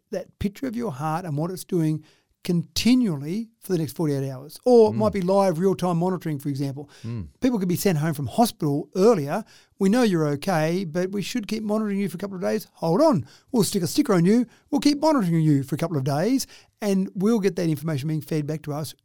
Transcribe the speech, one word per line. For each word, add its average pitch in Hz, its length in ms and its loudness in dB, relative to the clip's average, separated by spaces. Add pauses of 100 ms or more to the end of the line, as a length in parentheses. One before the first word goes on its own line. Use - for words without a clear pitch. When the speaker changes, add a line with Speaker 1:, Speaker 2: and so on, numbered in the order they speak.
(120)
Speaker 1:
that - 260 -10
picture 202 280 -6
of 233 100 -6
your 233 160 -4
heart 156 340 -6
and 147 100 -4
what 165 140 -2
it's 185 140 -10
doing 156 380 0 (420)
continually 185 1040 0 (100)
for - 140 -8
the 175 60 2
next 160 180 -4
forty-eight 139 340 -2
hours. 135 340 -14
Or 233 260 6
it 214 40 -4
might 214 160 2
Speaker 2:
Mm. 208 40 -2
Speaker 1:
be 202 80 -2
live 190 360 2
real-time 180 400 0
monitoring, 165 400 -2
for 143 100 -8
example. 139 400 -6 (160)
Speaker 2:
Mm. 110 240 -8 (120)
Speaker 1:
People 247 180 0
could 185 100 -2
be 175 80 0
sent 175 220 0
home 160 160 -2
from 143 140 -6
hospital 160 640 0
earlier. 190 500 2 (340)
"We 196 100 2
know 240 140 4
you're 170 260 2
okay, 160 560 0
but 180 260 -4
we 202 120 -4
should 208 260 -6
keep 220 160 -4
monitoring 208 340 -2
you 202 100 -2
for 180 80 -10
a 165 40 -14
couple 196 160 -10
of 175 60 -8
days." 214 320 -2
Hold 165 260 0
on. 277 260 4 (240)
We'll 220 140 4
stick 190 180 -2
a 165 40 0
sticker 262 280 0
on 170 100 4
you. 226 220 4 (240)
We'll 285 100 0
keep 294 200 2
monitoring 220 420 2
you 147 220 4
for 135 100 -8
a 131 40 -4
couple 165 180 -4
of 135 80 -2
days, 170 420 0 (340)
and 196 340 0
we'll 214 260 2
get 180 160 0
that 180 120 0
information 156 400 -2
being 156 120 -2
fed 151 260 -4
back 156 160 -6
to 143 100 -8
us 147 220 -8 (100)